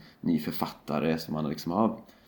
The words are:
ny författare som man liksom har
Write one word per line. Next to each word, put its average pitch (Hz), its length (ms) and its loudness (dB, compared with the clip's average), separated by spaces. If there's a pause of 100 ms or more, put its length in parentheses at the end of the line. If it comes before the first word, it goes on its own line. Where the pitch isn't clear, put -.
(220)
ny 82 180 4
författare 76 800 -2
som - 160 -6
man 76 160 -2
liksom 78 220 -4
har 104 260 2 (300)